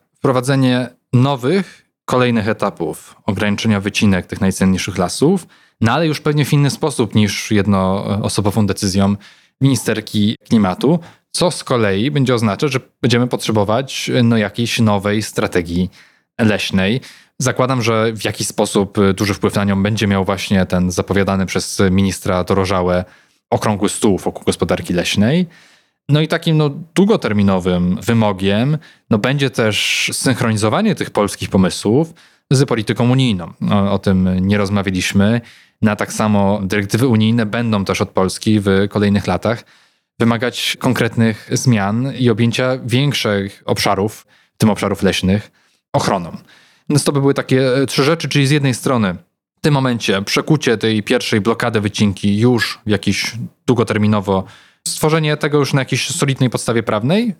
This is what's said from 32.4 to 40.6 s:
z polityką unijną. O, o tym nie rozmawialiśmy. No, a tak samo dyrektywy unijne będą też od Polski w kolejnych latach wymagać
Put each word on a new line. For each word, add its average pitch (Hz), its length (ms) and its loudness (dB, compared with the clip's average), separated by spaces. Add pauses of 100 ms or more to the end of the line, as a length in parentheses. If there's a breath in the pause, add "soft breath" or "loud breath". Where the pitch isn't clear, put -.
z 135 180 2
polityką 117 420 0
unijną. 120 420 0 (180)
O, 98 220 2
o 101 60 0
tym 92 480 2
nie 104 120 2
rozmawialiśmy. 98 840 0 (420 loud breath)
No, 107 80 4
a 104 60 0
tak - 160 -4
samo 104 500 2
dyrektywy 104 440 0
unijne 110 400 2
będą 110 380 -2
też 92 160 -2
od 101 100 -2
Polski 101 500 0
w 98 80 -2 (220)
kolejnych 101 360 0
latach 104 380 -2 (540 soft breath)
wymagać 117 640 -2